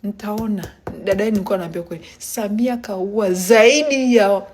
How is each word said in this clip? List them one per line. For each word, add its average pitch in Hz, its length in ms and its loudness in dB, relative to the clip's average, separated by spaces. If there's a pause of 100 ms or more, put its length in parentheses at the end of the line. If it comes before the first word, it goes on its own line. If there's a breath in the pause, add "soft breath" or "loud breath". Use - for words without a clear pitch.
mtaona, 208 680 -6 (320)
dada 196 200 0
yenu 220 120 0
nilikuwa 196 220 -2
naambia 170 240 -8
kweli, 165 240 -14 (120 loud breath)
Samia 233 600 -4
kaua 202 560 -4
zaidi 247 840 4
ya 196 380 2